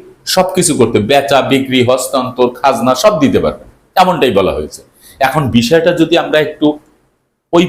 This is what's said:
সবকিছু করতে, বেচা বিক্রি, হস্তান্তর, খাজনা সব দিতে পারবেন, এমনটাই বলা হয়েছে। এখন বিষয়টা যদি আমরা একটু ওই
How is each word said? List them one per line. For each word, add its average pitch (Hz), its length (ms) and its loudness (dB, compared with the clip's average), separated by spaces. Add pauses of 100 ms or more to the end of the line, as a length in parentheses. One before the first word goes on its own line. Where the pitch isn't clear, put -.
(360)
সবকিছু - 440 0
করতে, 113 180 2 (120)
বেচা 139 300 2 (120)
বিক্রি, 131 280 0 (100)
হস্তান্তর, 127 600 -2 (100)
খাজনা 127 340 2 (100)
সব 214 100 4 (100)
দিতে 107 200 2
পারবেন, - 240 -6 (340)
এমনটাই 147 380 0
বলা 87 180 0
হয়েছে। 76 240 -10 (460)
এখন 156 160 -2 (140)
বিষয়টা 165 340 2 (100)
যদি 160 220 2
আমরা 143 140 -2 (100)
একটু 151 200 -2 (880)
ওই 170 160 4